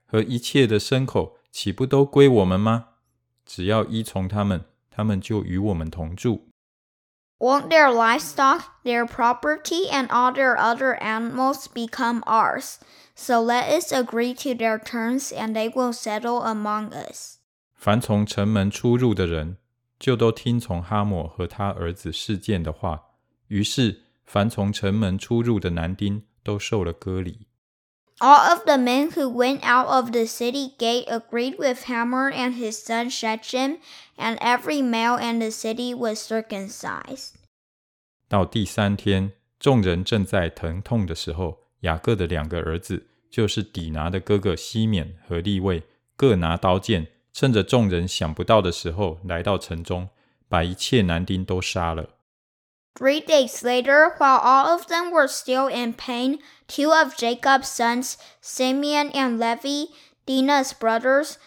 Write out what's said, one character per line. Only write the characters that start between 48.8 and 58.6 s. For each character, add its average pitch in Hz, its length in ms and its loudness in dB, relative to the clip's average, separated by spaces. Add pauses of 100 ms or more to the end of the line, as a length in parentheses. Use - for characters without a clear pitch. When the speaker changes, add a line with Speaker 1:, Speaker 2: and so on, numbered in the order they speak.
Speaker 1:
候， 85 340 -4
来 87 180 -4
到 95 160 0
城 85 240 -8
中， 90 260 -6 (400)
把 85 140 2
一 87 100 -2
切 113 300 0
男 87 200 0
丁 92 220 -4
都 90 160 -2
杀 85 320 -4
了。 80 160 -8 (840)
Speaker 2:
Three 277 260 0
days 277 420 2
later, 277 560 4
while 269 200 6
all 269 280 6
of 339 200 0
them 339 240 -2
were 302 160 4
still 262 400 -2
in 233 260 -4
pain, 254 460 -4 (280)
two 294 240 2
of 311 260 4
Jacob's 262 500 0
sons, 240 500 -2 (220)
Simeon 285 720 -2